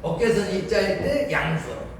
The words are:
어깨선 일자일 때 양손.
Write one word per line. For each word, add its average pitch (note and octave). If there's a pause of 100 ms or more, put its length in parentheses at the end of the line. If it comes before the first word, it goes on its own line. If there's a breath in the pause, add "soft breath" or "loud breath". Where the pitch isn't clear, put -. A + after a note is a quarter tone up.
어깨선 G3
일자일 F#3+
때 -
양손. D#3 (240)